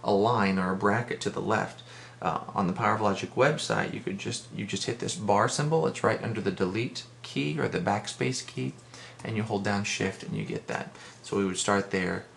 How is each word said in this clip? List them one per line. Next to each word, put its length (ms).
a 100
line 460
or 120
a 40
bracket 440
to 120
the 100
left. 400
Uh, 200
on 140
the 60
Power 200
of 80
Logic 320
website, 580
you 80
could 200
just, 260
you 120
just 180
hit 140
this 160
bar 340
symbol. 380
It's 160
right 200
under 180
the 100
delete 540
key 360
or 80
the 120
backspace 680
key, 280
and 120
you 60
hold 220
down 200
Shift 380
and 160
you 80
get 220
that. 280
So 140
we 80
would 120
start 320
there 360